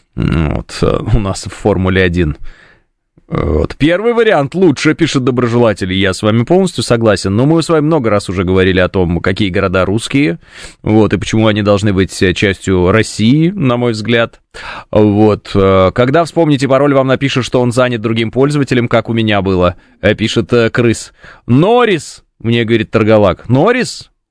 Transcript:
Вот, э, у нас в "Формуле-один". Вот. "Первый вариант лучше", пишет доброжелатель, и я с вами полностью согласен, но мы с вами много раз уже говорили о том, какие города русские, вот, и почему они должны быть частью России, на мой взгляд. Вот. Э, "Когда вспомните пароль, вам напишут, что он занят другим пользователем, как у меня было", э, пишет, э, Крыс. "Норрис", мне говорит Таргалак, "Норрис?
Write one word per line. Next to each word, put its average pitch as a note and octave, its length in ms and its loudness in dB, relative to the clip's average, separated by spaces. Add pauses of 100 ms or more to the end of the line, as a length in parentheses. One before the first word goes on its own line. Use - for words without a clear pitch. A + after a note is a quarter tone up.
(140)
Вот, - 680 -4
э, - 200 0 (140)
у A#2+ 40 4
нас G2 260 -6
в G#2+ 80 -14
"Формуле-один". F#2 840 0 (880)
Вот. - 460 -2
"Первый F#3 380 0
вариант G3+ 420 0
лучше", D#3 400 2
пишет C#3 300 -2
доброжелатель, A#2 680 0
и F#2+ 60 -2
я F#2+ 140 0
с - 100 -8
вами A2 220 2
полностью F3 400 0
согласен, G#2+ 500 0
но A#2+ 100 2
мы E3 160 2
с - 80 -4
вами D#3 160 0
много D3+ 240 0
раз G2+ 200 -2
уже F#2 160 -2
говорили F#2 340 2
о F2+ 100 2
том, F2 300 -2
какие G2 320 -2
города F#2 340 -2
русские, C#3 540 -2 (460)
вот, G#2+ 280 2
и G2+ 60 0
почему A2 300 0
они G#2+ 140 0
должны G#2 300 2
быть F#2 240 0 (200)
частью F#2+ 560 0
России, A#2 580 0
на C3 280 -2
мой A#2+ 160 -2
взгляд. A#2 460 -2 (520)
Вот. G#2+ 640 2
Э, F#2+ 360 2
"Когда C3 320 0
вспомните D3 440 0
пароль, C3+ 260 2
вам C3+ 140 0
напишут, C3 360 -2
что C3 160 -2
он B2 120 0
занят B2 280 0
другим A2+ 300 -2
пользователем, C3+ 560 0
как A2+ 220 -2
у A#2 40 -4
меня G#2+ 300 0
было", F2+ 320 0 (280)
э, G#2+ 120 2
пишет, G#2+ 380 -2
э, A#2 180 2
Крыс. A#2 420 -2 (360)
"Норрис", G3 760 0 (160)
мне A#2 240 0
говорит A2 300 0
Таргалак, G#2 560 2
"Норрис? F#3 640 0 (180)